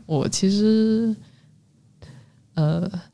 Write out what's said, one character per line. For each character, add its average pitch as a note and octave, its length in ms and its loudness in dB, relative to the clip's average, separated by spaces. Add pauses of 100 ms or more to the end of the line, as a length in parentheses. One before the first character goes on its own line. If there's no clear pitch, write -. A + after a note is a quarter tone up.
我 D3 220 -2
其 G3 240 0
实， A3 640 2 (1400)
呃， E3 340 0 (240)